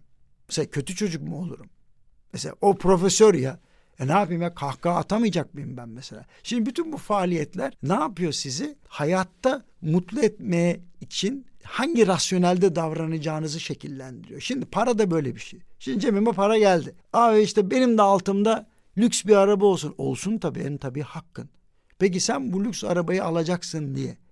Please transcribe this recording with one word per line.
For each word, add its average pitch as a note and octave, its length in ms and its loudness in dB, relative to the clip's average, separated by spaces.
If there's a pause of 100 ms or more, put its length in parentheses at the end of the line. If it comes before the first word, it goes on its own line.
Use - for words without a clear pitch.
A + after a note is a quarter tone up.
(500)
mesela D#3 200 -4
kötü D3 260 -6
çocuk E3 280 -4
mu D#3 180 -8
olurum? - 260 -12 (680)
Mesela - 280 -10
o G3 160 4
profesör F#3+ 560 6
ya, C3 260 -2 (400)
e C3 80 -4
ne C#3+ 40 0
yapayım E3+ 300 0
ya, E3+ 140 -4
kahkaha D3 420 -4
atamayacak F#3+ 560 -2
mıyım C3+ 240 -12
ben A#2+ 120 -14
mesela? A#2 360 -18 (180)
Şimdi A3+ 220 -2
bütün D#4+ 280 -4
bu - 40 -8
faaliyetler F3+ 760 -2 (100)
ne D3 100 0
yapıyor F#3+ 380 -2
sizi? D#3+ 440 -8 (120)
Hayatta F#3 800 -2 (160)
mutlu F3 400 -2
etmeye F3 600 0 (200)
için B3+ 440 -6 (180)
hangi A#3+ 440 2
rasyonelde F3+ 680 2
davranacağınızı D#3+ 840 -4
şekillendiriyor. C3+ 840 -12
Şimdi - 240 -6
para A#3 320 0
da G#3 140 2
böyle D3 240 0
bir - 40 -18
şey. - 200 -18 (200)
Şimdi B3+ 200 -4
cebime A3 320 2
para G3+ 260 2
geldi. F#3 380 4 (180)
Abi A3+ 280 6
işte G3+ 300 2
benim B3 260 4
de G#3+ 40 6
altımda G3+ 680 2 (300)
lüks A3 280 2
bir G#3 100 8
araba G3 300 6
olsun. E3+ 320 2
Olsun C3+ 400 -4
tabii, D3 220 -4
en C#3+ 180 -6
tabii C3+ 240 -8
hakkın. - 480 -14 (500)
Peki F#3 200 2
sen B3+ 340 -2
bu G3 120 -2
lüks A3+ 180 -6
arabayı F#3 400 0
alacaksın E3 720 -4
diye C3 220 -8 (140)